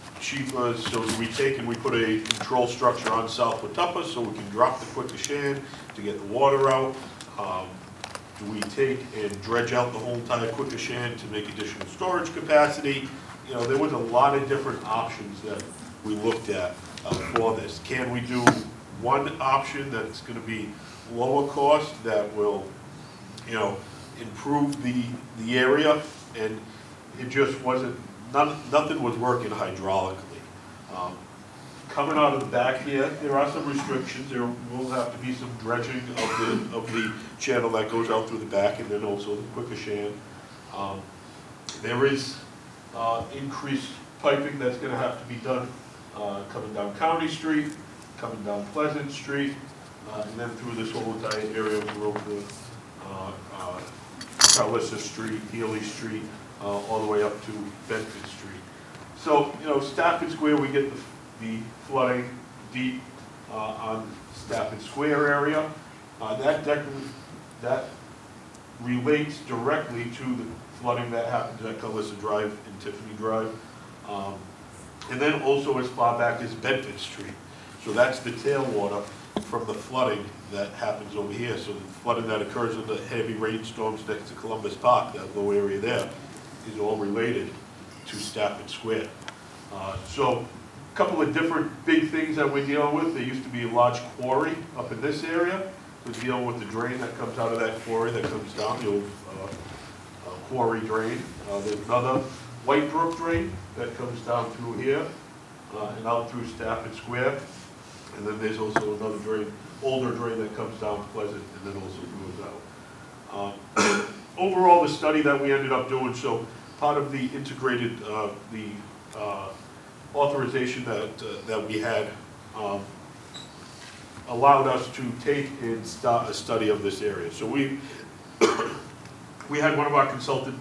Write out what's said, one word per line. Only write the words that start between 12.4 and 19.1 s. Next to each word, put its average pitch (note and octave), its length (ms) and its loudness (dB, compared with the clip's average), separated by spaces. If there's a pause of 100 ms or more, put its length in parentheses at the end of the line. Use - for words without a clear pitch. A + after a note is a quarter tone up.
You C3 60 -6
know, A#2 100 2
there C3+ 140 6
was G#2 140 4
a A#2+ 60 2
lot B2 380 8
of C3+ 120 2
different B2+ 380 0
options G#2 560 -2
that G2+ 200 -4 (420)
we G#2+ 120 0
looked A2+ 340 0
at, F2+ 240 0 (320)
uh, - 80 0 (200)
for A2+ 220 6
this. G2+ 280 -6
Can B2+ 280 -2
we A#2+ 80 0
do B2 200 0 (600)
one C#3 400 2